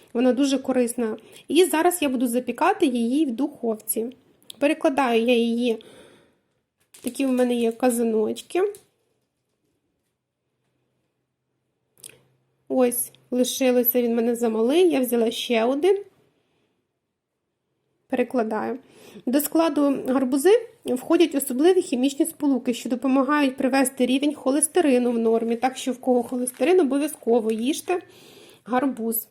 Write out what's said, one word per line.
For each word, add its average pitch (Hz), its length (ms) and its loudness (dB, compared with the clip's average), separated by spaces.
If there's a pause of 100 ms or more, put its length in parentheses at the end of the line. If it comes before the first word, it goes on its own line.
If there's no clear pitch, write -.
(120)
Вона 254 200 2
дуже 269 260 0
корисна. 240 580 -2 (320)
І 311 160 6
зараз 330 380 0
я 294 60 0
буду 254 180 0
запікати 254 600 0
її 247 400 0
в 262 40 -4
духовці. 226 840 -6 (420)
Перекладаю 285 640 0
я 240 140 2
її, 233 480 0 (1160)
такі 262 260 -4
в 262 60 -2
мене 247 220 0
є 233 180 0
казаночки. 233 920 -2 (4000)
Ось, 247 440 -2 (180)
лишилося, 247 720 0
він 233 100 0
в - 20 0
мене 233 200 0
замалий, 233 560 2
я 277 100 0
взяла 240 300 0
ще 226 340 -2
один. 339 400 0 (2000)
Перекладаю. 240 720 -2 (480)
До 254 140 2
складу 294 580 0 (100)
гарбузи 269 420 0 (340)
входять 320 500 0
особливі 294 480 2
хімічні 269 440 -2
сполуки, 262 480 -2
що 247 140 -8
допомагають 269 680 0
привести 262 500 0
рівень 277 280 0
холестерину 262 800 2
в 233 60 0
нормі. 226 380 0
Так 254 200 -2
що, - 160 -4
в 247 60 -6
кого 240 240 2
холестерин, 254 580 0
обов'язково 254 720 0
їжте 269 500 -4 (640)
гарбуз. 240 680 -4